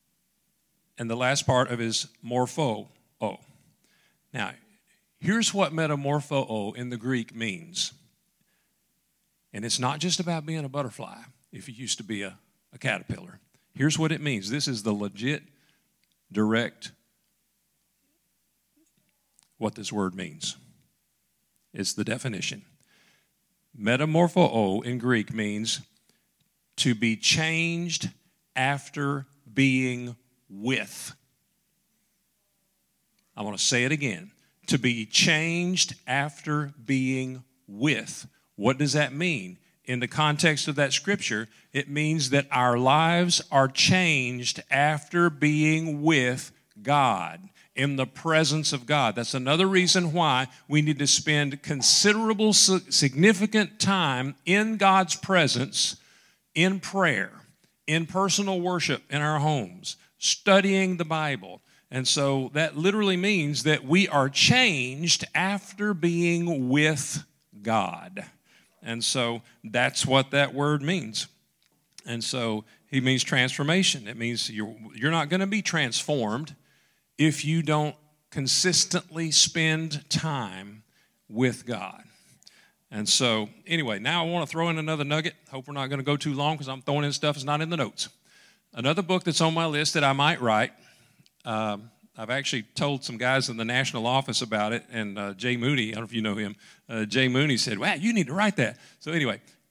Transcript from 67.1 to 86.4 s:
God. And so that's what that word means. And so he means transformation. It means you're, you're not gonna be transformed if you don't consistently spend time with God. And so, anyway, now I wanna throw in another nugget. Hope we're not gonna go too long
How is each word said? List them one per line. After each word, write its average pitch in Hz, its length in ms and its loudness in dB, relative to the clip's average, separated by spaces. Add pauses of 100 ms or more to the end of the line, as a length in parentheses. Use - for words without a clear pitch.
God. 95 640 -2 (580)
And 117 180 -6
so 117 420 -2 (200)
that's 120 420 0
what 131 260 2
that 139 220 2
word 143 280 0
means. 139 460 -4 (760)
And 117 160 -6
so 113 440 -4 (220)
he 135 120 -2
means 127 240 2
transformation. 143 880 0
It 127 80 -12
means 117 320 -4
you're, 107 260 -6 (180)
you're 127 160 -2
not 160 200 0
gonna 185 180 0
be 208 140 -2
transformed 143 920 -2 (680)
if 151 240 2
you 160 160 0
don't 151 340 0 (360)
consistently 160 960 0
spend 160 800 0
time 107 720 -4 (480)
with 117 380 -2
God. 98 360 -10 (840)
And 104 180 -8
so, 110 400 2 (200)
anyway, 143 320 -2
now 165 260 -2
I - 20 -2
wanna 170 200 -2
throw 165 220 -2
in 160 100 -2
another 156 240 -2
nugget. 151 320 -2 (160)
Hope 131 160 -12
we're 143 80 -10
not 135 160 -4
gonna 139 100 -4
go 143 160 0
too 143 160 -4
long 147 240 -2